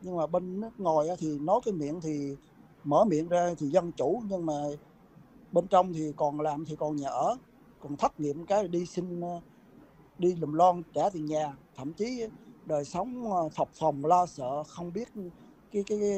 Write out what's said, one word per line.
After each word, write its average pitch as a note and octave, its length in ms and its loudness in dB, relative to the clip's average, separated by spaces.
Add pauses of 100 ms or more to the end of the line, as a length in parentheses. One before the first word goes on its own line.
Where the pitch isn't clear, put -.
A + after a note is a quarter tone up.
Nhưng F3+ 160 -6
mà D#3 100 0
bên F3+ 320 -2
nước A3 200 -10
ngoài D#3+ 300 2
á, F3+ 100 -2
thì D3+ 200 -2
nói F3+ 260 4
cái G#3+ 80 0
miệng D#3 280 -4
thì D3 340 -4 (480)
mở D3 220 6
miệng E3 240 2
ra F3 280 4
thì D3+ 100 -2
dân E3+ 240 2
chủ, F#3 380 0
nhưng F3+ 160 -2
mà D#3 80 0 (1000)
bên F3 160 4
trong F#3 260 4
thì D#3 220 -4
còn D3 240 0
làm D3+ 260 -2
thì D3+ 100 -8
còn D3+ 200 -2
nhà C#3 140 -2
ở, D3+ 280 0 (420)
còn C#3+ 180 -10
thất - 220 0
nghiệp D3 160 -2 (120)
cái G3+ 200 2
đi F3 180 -2
xin, F3 360 -6
ờ, F3 200 -6 (760)
đi F3+ 180 2
lùm D3+ 180 -4
lon F3 280 6 (120)
trả D#3+ 160 2
tiền D#3 160 -8
nhà, D3+ 320 -2 (180)
thậm D#3 180 -8
chí A#3 300 -4 (420)
đời D3 200 0
sống, A#3 480 -4
ờ, E3 160 2
phập - 240 -2
phồng D3 320 0
lo F3+ 200 6
sợ, C#3+ 380 -6
không F3 300 -12
biết A3+ 160 -6 (640)
cái, G3+ 160 -2
cái, G#3 120 0 (180)